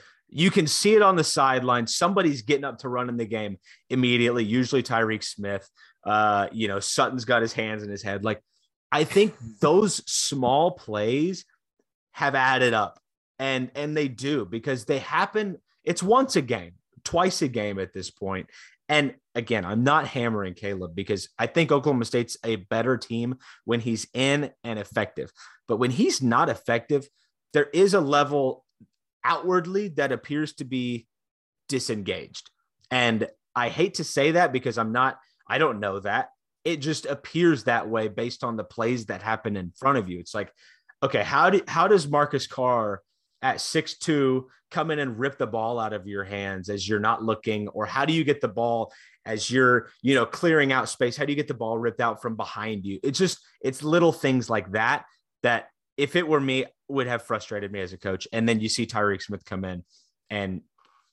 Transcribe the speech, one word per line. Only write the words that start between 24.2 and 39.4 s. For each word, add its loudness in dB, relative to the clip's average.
and -6
effective. -4
But 2
when 2
he's 2
not 4
effective, -2
there 4
is 6
a 4
level 2
outwardly 0
that 0
appears -4
to -12
be -4
disengaged. -6
And 4
I 0
hate 0
to -6
say 2
that 4
because -4
I'm 0
not, 2
I 0
don't 2
know -4
that. -2
It -2
just -4
appears 0
that 0
way 0
based -6
on -4
the -6
plays -4
that -8
happen -2